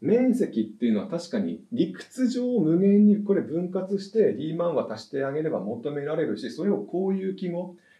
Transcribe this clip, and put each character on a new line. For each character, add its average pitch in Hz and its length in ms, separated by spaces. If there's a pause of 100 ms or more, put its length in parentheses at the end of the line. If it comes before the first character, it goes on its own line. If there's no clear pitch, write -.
面 226 340
積 - 260
っ 104 40
て - 200
い 117 40
う 110 40
の 101 60
は 92 80
確 170 220
か 117 100
に - 320
理 240 220
屈 - 340
上 247 320
無 165 180
限 202 280
に 208 180
こ 196 100
れ 175 80
分 175 300
割 190 260
し - 140
て 202 220
リ 151 200
ー - 20
マ 170 120
ン 165 80
和 117 180
足 - 120
し - 40
て 139 140
あ 135 80
げ 151 100
れ 156 80
ば 107 120
求 120 300
め 143 120
ら 156 140
れ - 80
る 107 120
し、 117 140
そ 165 140
れ 202 40
を 180 100
こ 185 280
う 190 80
い 190 140
う 190 60
記 180 140
号、 175 260 (240)